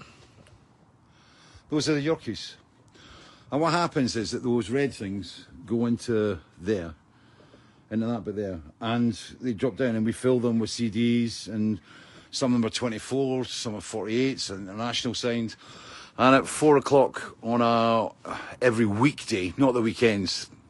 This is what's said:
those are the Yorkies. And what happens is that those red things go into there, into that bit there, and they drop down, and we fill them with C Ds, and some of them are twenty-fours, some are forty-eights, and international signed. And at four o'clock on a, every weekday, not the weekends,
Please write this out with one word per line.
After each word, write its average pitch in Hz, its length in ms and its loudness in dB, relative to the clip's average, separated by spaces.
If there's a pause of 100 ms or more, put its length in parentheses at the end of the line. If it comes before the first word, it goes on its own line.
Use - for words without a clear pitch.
(1700)
those 151 200 0
are 156 40 4
the 143 120 -2
Yorkies. - 500 -4 (960)
And 143 100 0
what 165 100 2
happens 156 440 0
is 101 160 -4
that 120 100 -4
those 120 300 0
red 139 200 0
things 98 540 -10 (220)
go 117 180 0
into 107 540 0 (200)
there, 87 360 -4 (960)
into 113 160 -2
that 117 180 -4
bit 104 100 -6
there, 95 240 -6 (220)
and 117 320 0 (260)
they 123 140 -2
drop 104 240 -2
down, 123 180 0
and 110 80 0
we 113 80 0
fill 127 280 2
them 117 180 0
with 107 140 0
C 117 180 -2
Ds, 117 580 0
and 107 320 -2 (520)
some 127 200 0
of 123 80 4
them 113 60 2
are 107 80 -4
twenty-fours, 127 800 -2
some 107 240 -6
are 98 60 -8
forty-eights, 113 680 -2
and 98 180 -8
international 113 460 -4
signed. 117 420 -2 (640)
And 131 180 8
at 131 120 4
four 151 300 6
o'clock - 680 2
on 120 180 2
a, 113 480 4 (500)
every 117 280 4
weekday, 101 680 0
not 131 200 4
the 120 60 2
weekends, 104 680 0 (200)